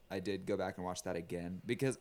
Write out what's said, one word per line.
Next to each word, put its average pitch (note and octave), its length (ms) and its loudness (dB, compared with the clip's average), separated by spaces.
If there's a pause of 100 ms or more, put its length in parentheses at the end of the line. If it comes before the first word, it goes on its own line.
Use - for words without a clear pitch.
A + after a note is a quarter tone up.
(120)
I G2 80 0
did F#2 260 0
go G2+ 120 4
back F#2+ 200 0
and F2+ 80 -2
watch F2+ 180 -2
that F2+ 120 0
again F2 500 -2
because B2 360 2